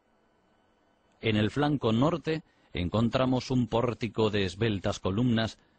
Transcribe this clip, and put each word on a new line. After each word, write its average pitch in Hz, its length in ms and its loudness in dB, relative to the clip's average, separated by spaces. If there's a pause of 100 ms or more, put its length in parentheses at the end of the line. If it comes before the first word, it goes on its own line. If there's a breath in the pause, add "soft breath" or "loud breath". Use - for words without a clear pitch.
(1200)
En 110 160 0
el 107 120 2
flanco 139 440 0
norte 160 500 0 (300 soft breath)
encontramos 117 800 0
un 123 160 2
pórtico 113 640 0
de 101 140 0
esbeltas 101 560 -2
columnas 110 580 0 (220 soft breath)